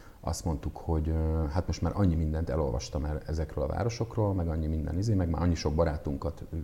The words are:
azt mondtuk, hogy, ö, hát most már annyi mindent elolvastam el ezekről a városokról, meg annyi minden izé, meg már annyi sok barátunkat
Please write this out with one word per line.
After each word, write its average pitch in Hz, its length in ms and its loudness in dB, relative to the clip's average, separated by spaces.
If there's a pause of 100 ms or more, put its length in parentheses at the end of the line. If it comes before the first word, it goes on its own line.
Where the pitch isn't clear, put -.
(200)
azt - 260 -2
mondtuk, 80 320 -2
hogy, 80 320 0
ö, 80 400 2
hát 85 180 -2
most - 140 -2
már 85 140 2
annyi 92 200 4
mindent 80 340 0
elolvastam 71 560 0
el 76 200 -2
ezekről 78 380 -2
a 69 40 0
városokról, 104 680 0
meg 87 140 0
annyi 80 200 0
minden 78 300 0
izé, 107 160 2
meg 92 160 2
már 78 120 0
annyi 85 140 4
sok 78 180 0
barátunkat 78 680 0 (200)